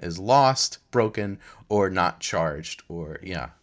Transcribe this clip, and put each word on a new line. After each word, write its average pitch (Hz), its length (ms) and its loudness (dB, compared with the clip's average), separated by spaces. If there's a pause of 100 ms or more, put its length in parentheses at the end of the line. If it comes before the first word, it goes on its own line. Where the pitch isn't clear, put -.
is 85 160 -6
lost, 131 600 2 (120)
broken, 107 480 0 (320)
or 101 180 4
not 92 320 0
charged, 80 680 -4
or, 78 340 -10
yeah, 87 280 -8 (120)